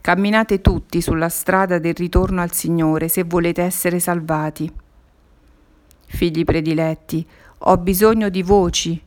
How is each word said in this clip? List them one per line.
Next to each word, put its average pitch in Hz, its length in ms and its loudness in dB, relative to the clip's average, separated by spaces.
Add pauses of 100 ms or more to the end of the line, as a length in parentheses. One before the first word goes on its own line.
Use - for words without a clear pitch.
Camminate 202 600 2
tutti 175 400 0
sulla 165 280 0
strada 185 500 0
del 165 160 -2
ritorno 185 480 0
al 170 80 -4
Signore 160 560 0
se 180 160 -2
volete 170 400 0
essere 180 380 -2
salvati. 156 720 -4 (1300)
Figli 165 360 -2
prediletti, 160 840 -2 (340)
ho 185 200 4
bisogno 202 520 2
di 185 120 -2
voci 175 640 2